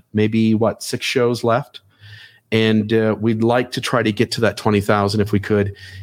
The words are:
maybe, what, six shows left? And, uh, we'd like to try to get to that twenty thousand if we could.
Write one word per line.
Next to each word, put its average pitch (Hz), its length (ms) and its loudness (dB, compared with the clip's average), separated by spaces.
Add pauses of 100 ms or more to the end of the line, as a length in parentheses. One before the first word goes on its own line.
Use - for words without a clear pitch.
(140)
maybe, 110 420 2
what, 107 260 -2
six - 240 -8
shows 120 380 0
left? 117 380 -2 (720)
And, 110 400 2
uh, 110 260 2
we'd 110 240 0
like 123 280 0
to 131 100 -6
try 120 220 0
to 107 100 0
get 110 180 -2
to 117 100 -6
that 104 140 0
twenty 104 240 0
thousand 101 400 0
if 104 140 -2
we 104 60 2
could. 101 360 -2 (280)